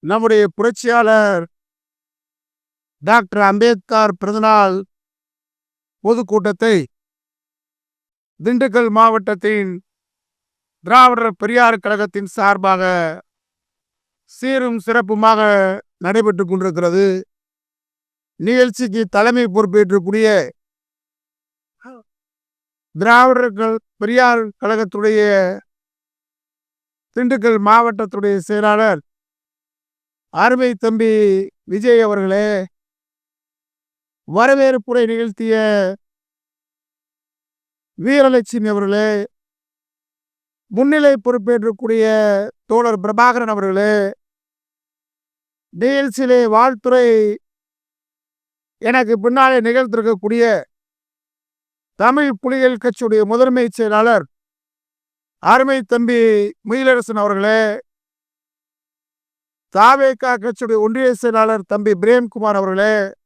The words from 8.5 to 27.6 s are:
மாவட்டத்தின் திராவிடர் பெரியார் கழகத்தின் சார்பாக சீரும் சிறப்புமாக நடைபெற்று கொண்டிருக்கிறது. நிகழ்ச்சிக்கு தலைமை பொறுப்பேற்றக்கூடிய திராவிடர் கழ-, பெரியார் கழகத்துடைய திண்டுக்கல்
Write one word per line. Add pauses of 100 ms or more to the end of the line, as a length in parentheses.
மாவட்டத்தின் (1160)
திராவிடர்
பெரியார்
கழகத்தின்
சார்பாக (1500)
சீரும்
சிறப்புமாக (640)
நடைபெற்று
கொண்டிருக்கிறது. (1300)
நிகழ்ச்சிக்கு (140)
தலைமை (100)
பொறுப்பேற்றக்கூடிய (2750)
திராவிடர்
கழ-, (200)
பெரியார் (180)
கழகத்துடைய (2000)
திண்டுக்கல் (100)